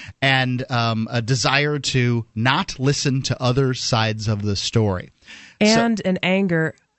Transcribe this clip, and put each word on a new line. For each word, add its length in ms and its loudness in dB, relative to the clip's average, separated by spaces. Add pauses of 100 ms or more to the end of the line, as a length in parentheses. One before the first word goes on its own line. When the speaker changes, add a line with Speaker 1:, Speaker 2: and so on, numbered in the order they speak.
(200)
Speaker 1:
and, 500 2
um, 400 0
a 120 -2
desire 560 0
to 560 0
not 440 0
listen 440 0
to 200 -4
other 300 2
sides 560 -2
of 140 -2
the 120 -2
story. 580 -2 (500)
So 40 6
Speaker 2:
And 380 2
an 180 0
anger. 520 0 (240)